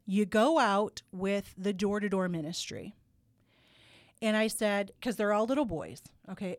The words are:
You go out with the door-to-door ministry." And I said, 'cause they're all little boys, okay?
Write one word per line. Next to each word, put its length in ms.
You 200
go 340
out 420
with 460
the 160
door-to-door 540
ministry." 640
And 160
I 100
said, 440
'cause 140
they're 180
all 120
little 200
boys, 360
okay? 300